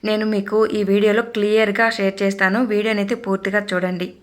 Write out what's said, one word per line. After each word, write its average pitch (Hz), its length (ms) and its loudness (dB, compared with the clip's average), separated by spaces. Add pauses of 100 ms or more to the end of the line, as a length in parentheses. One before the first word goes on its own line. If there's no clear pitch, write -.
నేను 214 220 -2
మీకు 214 420 0
ఈ 214 160 -2
వీడియోలో 202 380 4
క్లియర్గా 220 680 2
షేర్ 196 340 -2
చేస్తాను. 196 420 2
వీడియోని 208 340 0
అయితే 202 160 -2
పూర్తిగా 196 460 -2 (120)
చూడండి. 180 500 -4